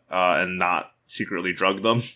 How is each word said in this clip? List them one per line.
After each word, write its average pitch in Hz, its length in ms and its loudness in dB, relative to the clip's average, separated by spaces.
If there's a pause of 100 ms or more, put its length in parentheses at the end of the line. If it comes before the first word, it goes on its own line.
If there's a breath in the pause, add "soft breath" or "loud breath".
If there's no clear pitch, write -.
(100)
uh, 90 280 2
and 92 200 -2
not 90 340 0 (160)
secretly 92 460 -4
drugged 95 280 0
them. 117 200 2 (140)